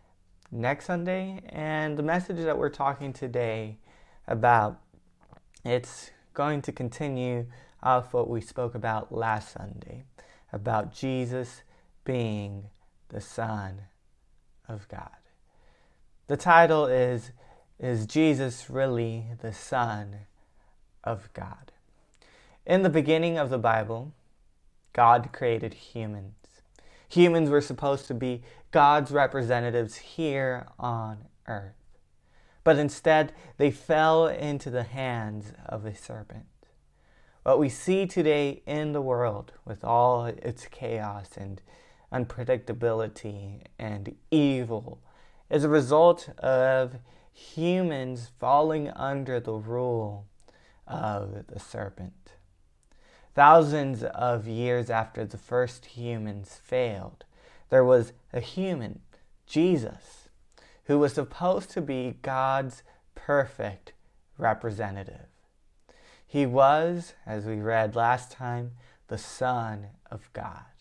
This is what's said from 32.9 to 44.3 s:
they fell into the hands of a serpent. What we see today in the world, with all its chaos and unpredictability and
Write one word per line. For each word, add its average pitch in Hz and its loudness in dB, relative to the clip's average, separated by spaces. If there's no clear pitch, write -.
they 143 4
fell 160 4
into 143 -4
the 120 -2
hands 113 -8
of 107 -8
a 107 -10
serpent. 107 -16
What 135 4
we 143 2
see 185 -2
today 147 0
in 151 -4
the 147 -2
world, 120 -2
with 107 -12
all 120 2
its - -8
chaos 107 -8
and 98 -12
unpredictability 113 -4
and 104 -10